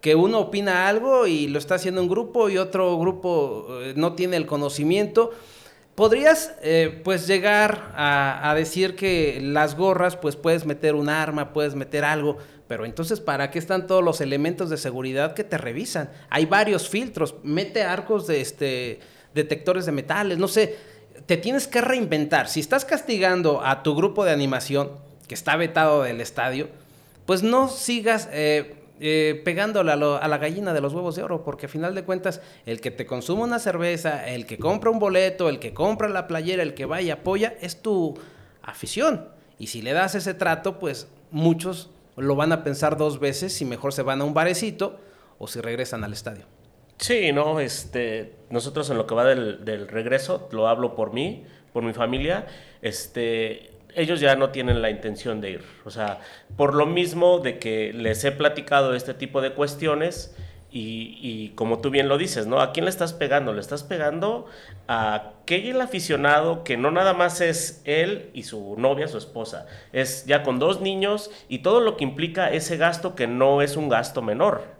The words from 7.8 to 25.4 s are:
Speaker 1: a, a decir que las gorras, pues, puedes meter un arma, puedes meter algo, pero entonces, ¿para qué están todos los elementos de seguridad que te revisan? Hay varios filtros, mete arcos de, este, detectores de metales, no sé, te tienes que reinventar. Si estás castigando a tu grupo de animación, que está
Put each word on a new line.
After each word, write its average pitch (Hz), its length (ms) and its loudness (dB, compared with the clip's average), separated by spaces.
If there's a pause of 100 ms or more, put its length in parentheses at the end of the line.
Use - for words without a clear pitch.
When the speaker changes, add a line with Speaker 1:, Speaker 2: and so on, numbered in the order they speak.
Speaker 1:
a, 143 540 2
a 151 60 4
decir 175 400 0
que 165 460 2
las 143 340 2
gorras, 180 400 2
pues, 147 220 -4
puedes 165 280 2
meter 151 300 0
un 147 140 0
arma, 151 420 -2
puedes 147 240 -2
meter 139 300 -2
algo, 147 320 0 (320)
pero 110 160 -6
entonces, 165 340 -4
¿para 139 320 -2
qué 170 80 -4
están 180 280 -2
todos 185 140 4
los 160 200 2
elementos 156 480 -2
de 156 80 -4
seguridad 131 560 -2
que 208 100 -6
te 175 140 -4
revisan? 147 520 -6 (200)
Hay 156 160 4
varios 196 420 4
filtros, 196 560 -2
mete 190 400 0
arcos 190 420 -2
de, 160 140 2
este, 127 600 -4 (340)
detectores 160 520 0
de 160 60 -2
metales, 175 460 0
no 185 100 2
sé, 220 300 2 (480)
te 175 100 2
tienes 247 320 -2
que 240 140 0
reinventar. 160 680 2
Si - 140 -2
estás 269 240 2
castigando 185 800 2
a 139 180 2
tu 156 120 2
grupo 196 280 2
de 175 80 4
animación, 139 600 0 (360)
que 120 80 -10
está 151 220 0